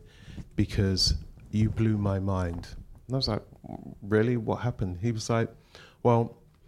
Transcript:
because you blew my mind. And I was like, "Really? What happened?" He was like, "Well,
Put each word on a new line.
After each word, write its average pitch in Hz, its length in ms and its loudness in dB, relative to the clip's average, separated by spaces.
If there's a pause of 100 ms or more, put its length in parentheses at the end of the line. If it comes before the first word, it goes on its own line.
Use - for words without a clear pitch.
(560)
because 95 580 2 (360)
you 107 180 2
blew 110 300 2
my 98 200 0
mind. 92 500 -2 (380)
And 123 80 -4
I - 20 0
was 131 120 -2
like, 107 140 -2 (580)
"Really? 110 360 4
What 110 200 -2
happened?" 98 460 -4
He 120 100 0
was 110 160 -6
like, 113 220 2 (520)
"Well, 117 360 4 (300)